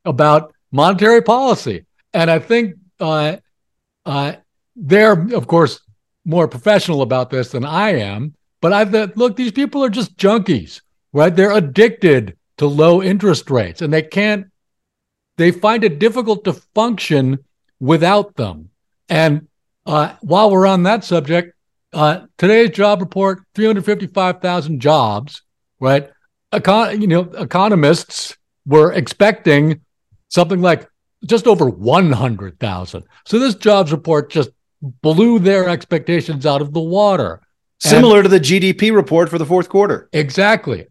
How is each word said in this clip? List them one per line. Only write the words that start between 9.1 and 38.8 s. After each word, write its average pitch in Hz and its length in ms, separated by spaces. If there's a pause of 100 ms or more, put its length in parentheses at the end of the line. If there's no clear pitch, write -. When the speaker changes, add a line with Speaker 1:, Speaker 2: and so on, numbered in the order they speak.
Speaker 1:
look, 233 200
these 247 160
people 277 300
are 262 60
just 196 280
junkies, 190 680 (300)
right? 156 220
They're 196 220
addicted 147 800 (220)
to 147 80
low 160 360
interest 190 480
rates, 104 300
and 151 120
they 160 100
can't, 202 440 (920)
they 170 120
find 208 320
it 165 160
difficult 220 460
to 180 80 (220)
function 151 680 (360)
without 170 560
them. 87 320 (400)
And, 156 400 (380)
uh, 151 340
while 202 300
we're 190 160
on 190 160
that 202 220
subject, 170 500 (400)
uh, 151 320 (100)
today's 214 340
job 202 300
report, 190 400 (140)
three 214 120
hundred 214 200
fifty-five 190 560
thousand 165 380
jobs, 127 640 (380)
right? 139 300 (420)
Econ-, 208 480
you 208 60
know, 170 160 (160)
economists 170 960 (300)
were 156 260
expecting 160 880 (480)
something 175 320
like 170 260 (380)
just 214 220
over 165 220
one 135 440
hundred 101 480
thousand. 92 440 (220)
So 220 120
this 247 160
jobs 196 360
report 151 400
just 147 200 (520)
blew 214 360
their 185 300
expectations 165 800
out 143 140
of 147 120
the 165 80
water. 165 600 (420)
And - 80
Speaker 2:
Similar 220 320
to 190 60
the 185 120
G 160 200
D 185 140
P 214 160